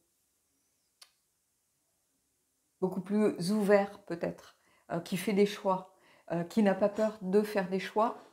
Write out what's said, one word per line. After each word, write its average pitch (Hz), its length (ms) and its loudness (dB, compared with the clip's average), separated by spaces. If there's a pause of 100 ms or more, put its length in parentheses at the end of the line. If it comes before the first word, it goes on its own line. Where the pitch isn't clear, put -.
(2750)
beaucoup 185 200 -2
plus 202 500 0
ouvert 202 540 2
peut-être, 175 520 -8 (340)
euh, 170 80 -2
qui 170 160 -8
fait 208 180 -2
des 202 120 6
choix, 190 500 -4 (360)
euh, 170 120 -4
qui 175 180 0
n'a 196 140 4
pas 202 140 2
peur 214 320 -2
de 185 200 2
faire 202 280 -2
des 190 100 -2
choix, 214 380 -2 (140)